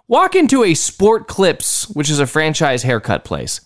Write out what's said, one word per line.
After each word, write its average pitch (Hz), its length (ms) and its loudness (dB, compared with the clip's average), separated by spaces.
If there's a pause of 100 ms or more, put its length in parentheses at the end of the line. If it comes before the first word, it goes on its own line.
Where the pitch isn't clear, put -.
Walk 330 260 2
into 269 300 4
a 175 100 2
Sport 214 540 0
Clips, - 600 -2
which 147 200 -4
is 147 80 0
a 143 80 2
franchise 151 560 -2
haircut 117 420 -2
place. - 420 -8